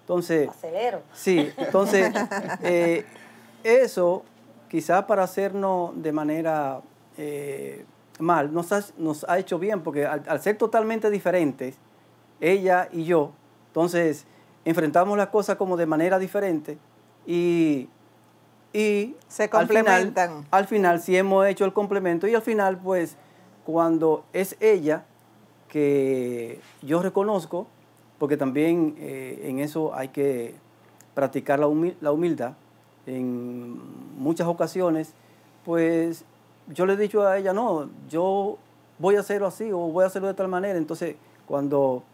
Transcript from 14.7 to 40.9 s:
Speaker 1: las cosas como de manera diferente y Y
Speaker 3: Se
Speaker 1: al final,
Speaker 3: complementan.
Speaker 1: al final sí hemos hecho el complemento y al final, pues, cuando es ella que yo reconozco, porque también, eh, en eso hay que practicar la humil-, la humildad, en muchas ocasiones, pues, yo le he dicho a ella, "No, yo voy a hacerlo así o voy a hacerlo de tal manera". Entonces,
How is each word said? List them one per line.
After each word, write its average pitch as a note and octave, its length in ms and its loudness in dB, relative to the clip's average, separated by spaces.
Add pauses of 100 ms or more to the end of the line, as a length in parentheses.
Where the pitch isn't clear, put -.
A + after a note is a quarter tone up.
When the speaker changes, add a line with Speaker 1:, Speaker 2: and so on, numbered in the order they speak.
Speaker 1:
las G3 100 2
cosas G3 300 0
como F#3 200 -2
de E3+ 80 2
manera D#3+ 340 2
diferente F3+ 580 -4 (480)
y E3+ 640 2 (840)
Y G#3 440 0 (120)
Speaker 3:
Se - 160 -2
Speaker 1:
al A3 240 2
final, A3+ 180 4
Speaker 3:
complementan. F#3 640 2
Speaker 1:
al G3 160 4
final F3+ 340 4
sí F#3 160 2
hemos G3 300 4
hecho G3 180 2
el F#3+ 80 0
complemento G3 540 0
y A#3 80 2
al A3 80 4
final, G3 340 2
pues, F#3 380 -2 (500)
cuando D#3+ 680 2
es F#3+ 260 -4
ella E3+ 460 2 (640)
que C3 880 0 (220)
yo D#3+ 200 0
reconozco, F#3+ 640 -2 (500)
porque D3 200 0
también, D3+ 600 0
eh, C3+ 460 -12
en C3+ 140 -4
eso D3+ 360 -4
hay C3 140 -6
que C3 460 -2 (580)
practicar C#3 460 0
la D3 80 4
humil-, E3 340 0
la D3 100 0
humildad, D3+ 420 0 (520)
en B2 760 -8 (400)
muchas E3 280 0
ocasiones, E3 640 0 (520)
pues, E3 580 0 (440)
yo F3 180 -2
le G3 80 4
he G3 40 0
dicho G#3 300 2
a F#3+ 100 2
ella, F#3+ 160 0
"No, G3 360 -2 (200)
yo F#3+ 480 -2 (420)
voy F#3+ 160 4
a G3+ 60 2
hacerlo G3+ 260 -2
así G#3 240 -6
o F#3 80 -2
voy E3+ 240 2
a F#3+ 40 4
hacerlo F#3+ 200 -4
de G3 80 -2
tal F#3+ 120 -4
manera". F#3 300 -2
Entonces, D#3+ 380 -6 (320)